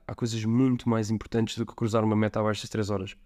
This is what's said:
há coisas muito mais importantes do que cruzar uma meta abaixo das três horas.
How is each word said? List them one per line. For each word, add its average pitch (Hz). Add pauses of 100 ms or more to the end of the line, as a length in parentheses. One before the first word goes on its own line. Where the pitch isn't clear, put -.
há 113
coisas 113
muito 120
mais 110
importantes 113
do 117
que -
cruzar 113
uma 107
meta 107
abaixo 107
das -
três 107
horas. 98 (100)